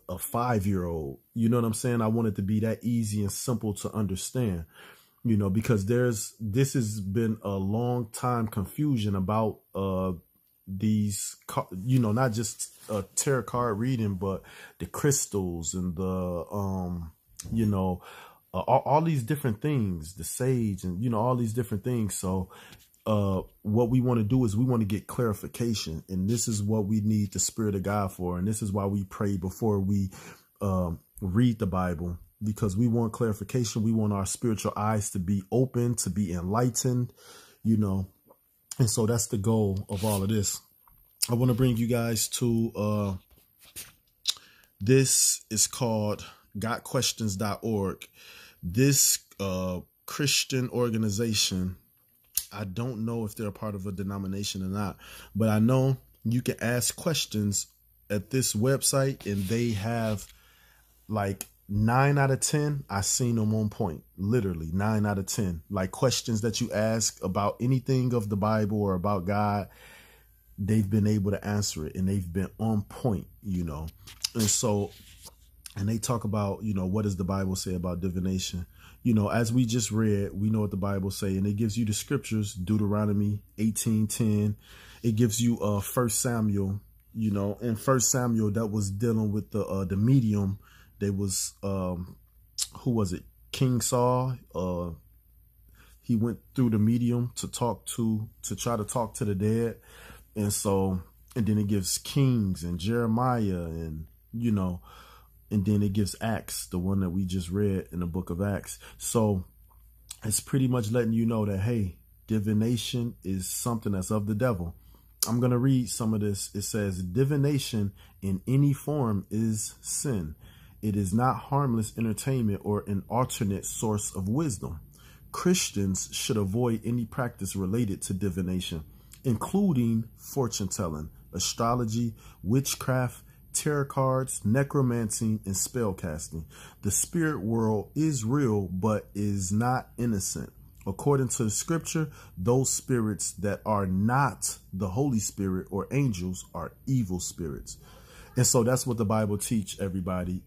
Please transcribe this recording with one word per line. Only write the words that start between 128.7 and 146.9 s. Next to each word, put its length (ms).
including 920
fortune 500
telling, 420
astrology, 840
witchcraft, 800
tarot 320
cards, 600
necromancy, 1000
and 140
spell 340
casting. 540
The 80
spirit 480
world 560
is 280
real, 440
but 480
is 360
not 460
innocent. 560
According 440
to 160
the 40
scripture, 640
those 320
spirits 640
that 320
are 220
not 720
the 180
Holy 300
Spirit 520
or 200
angels 640
are 200
evil 340